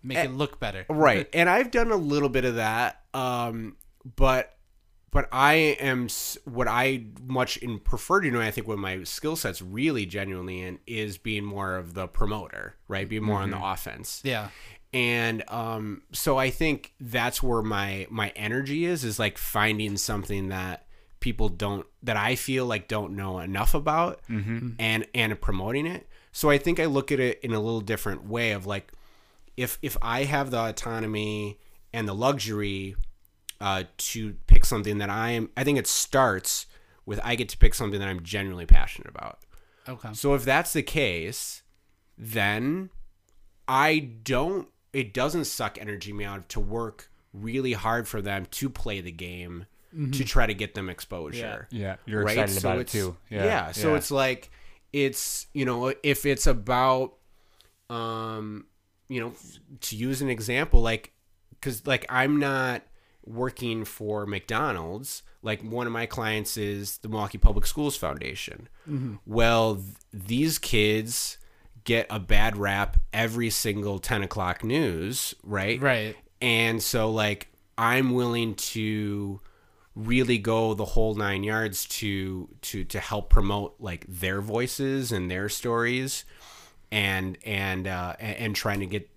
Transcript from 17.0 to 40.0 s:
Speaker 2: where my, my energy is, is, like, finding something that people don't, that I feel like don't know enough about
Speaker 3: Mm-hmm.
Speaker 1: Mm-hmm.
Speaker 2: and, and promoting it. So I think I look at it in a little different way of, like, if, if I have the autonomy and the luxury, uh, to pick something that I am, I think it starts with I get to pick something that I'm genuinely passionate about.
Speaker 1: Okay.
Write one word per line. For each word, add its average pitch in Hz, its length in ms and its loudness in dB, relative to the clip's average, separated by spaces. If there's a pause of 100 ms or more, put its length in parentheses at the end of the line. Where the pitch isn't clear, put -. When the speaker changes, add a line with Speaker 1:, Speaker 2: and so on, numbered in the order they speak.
Speaker 2:
where 117 220 2
my, 98 480 -2
my 107 240 -2
energy 135 500 -2
is, 170 180 -2
is, 107 140 -2
like, 107 220 0
finding 107 580 0
something 101 520 -4
that 92 360 -8 (340)
people 117 300 2
don't, 101 380 -4 (160)
that 117 120 0
I 107 200 2
feel 131 320 -2
like 107 200 -4
don't 101 280 -4
know 95 240 -4
enough 95 340 2
about 156 560 0
Speaker 3:
Mm-hmm. 110 260 -4
Speaker 1:
Mm-hmm. 120 220 -6
Speaker 2:
and, 110 380 0
and 110 260 0
promoting 110 460 0
it. 180 200 -10 (240)
So 151 200 2
I 143 80 6
think 170 200 0
I 165 60 2
look 135 260 0
at 135 80 2
it 123 220 0
in 117 120 -4
a 107 60 0
little 113 220 -2
different 101 460 -4
way 117 240 0
of, 98 160 -4
like, 98 240 -6 (680)
if, 123 240 -4
if 139 180 -4
I 120 260 0
have 139 260 -2
the 120 80 -2
autonomy 107 1000 -4 (340)
and 113 160 -4
the 98 60 -4
luxury, 104 840 -2 (640)
uh, 95 260 -2 (120)
to 107 380 -6 (100)
pick - 180 12
something 107 360 0
that 101 100 -4
I 113 220 -4
am, 117 260 -4
I 127 60 -2
think 139 160 2
it 107 80 -4
starts - 800 0 (380)
with 104 180 -6
I 120 100 -2
get 117 160 -4
to - 80 -8
pick - 160 10
something 104 260 -2
that 98 100 -4
I'm 92 120 -6
genuinely 90 460 -6
passionate - 420 8
about. - 300 -14 (500)
Speaker 1:
Okay. 123 240 -14